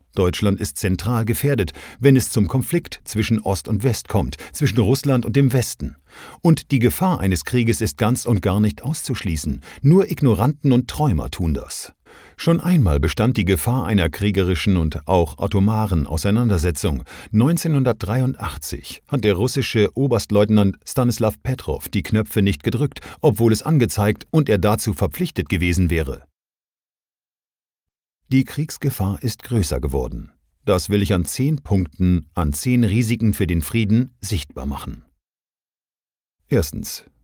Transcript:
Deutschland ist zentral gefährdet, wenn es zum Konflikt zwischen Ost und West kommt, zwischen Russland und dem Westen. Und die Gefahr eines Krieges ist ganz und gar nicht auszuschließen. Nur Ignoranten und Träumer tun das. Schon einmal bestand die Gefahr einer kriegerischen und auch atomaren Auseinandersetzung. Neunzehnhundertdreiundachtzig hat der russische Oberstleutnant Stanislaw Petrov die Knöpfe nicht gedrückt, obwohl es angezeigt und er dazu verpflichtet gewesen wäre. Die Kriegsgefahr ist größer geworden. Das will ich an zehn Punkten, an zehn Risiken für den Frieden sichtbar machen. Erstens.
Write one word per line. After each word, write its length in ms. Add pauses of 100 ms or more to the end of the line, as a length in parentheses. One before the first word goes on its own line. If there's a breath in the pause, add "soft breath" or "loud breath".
(160)
Deutschland 440
ist 160
zentral 480
gefährdet, 460 (300 loud breath)
wenn 160
es 140
zum 180
Konflikt 560
zwischen 380
Ost 260
und 160
West 240
kommt, 300 (140)
zwischen 280
Russland 440
und 120
dem 160
Westen. 420 (480 loud breath)
Und 300
die 80
Gefahr 400
eines 240
Krieges 360
ist 160
ganz 300
und 160
gar 160
nicht 240
auszuschließen. 800 (220 loud breath)
Nur 280
Ignoranten 600
und 160
Träumer 420
tun 240
das. 380 (440 loud breath)
Schon 220
einmal 400
bestand 380
die 80
Gefahr 420
einer 240
kriegerischen 640
und 300
auch 320
atomaren 720
Auseinandersetzung. 960 (260 loud breath)
Neunzehnhundertdreiundachtzig 1800
hat 160
der 120
russische 600
Oberstleutnant 880
Stanislaw 560
Petrov 480
die 140
Knöpfe 400
nicht 220
gedrückt, 360 (200 loud breath)
obwohl 320
es 100
angezeigt 680
und 180
er 100
dazu 340
verpflichtet 560
gewesen 400
wäre. 360 (2000)
Die 160
Kriegsgefahr 760
ist 200
größer 380
geworden. 520 (320)
Das 240
will 140
ich 120
an 100
zehn 380
Punkten, 720
an 180
zehn 320
Risiken 500
für 120
den 140
Frieden 600
sichtbar 460
machen. 380 (1400)
Erstens. 560 (200)